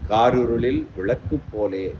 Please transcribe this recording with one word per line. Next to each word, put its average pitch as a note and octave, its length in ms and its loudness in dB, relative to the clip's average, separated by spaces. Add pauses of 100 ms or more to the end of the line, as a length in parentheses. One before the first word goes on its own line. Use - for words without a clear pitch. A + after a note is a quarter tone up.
காரிருளில் A#2+ 800 2 (100)
விளக்கு A2 520 -2
போலே F#2+ 420 -4 (140)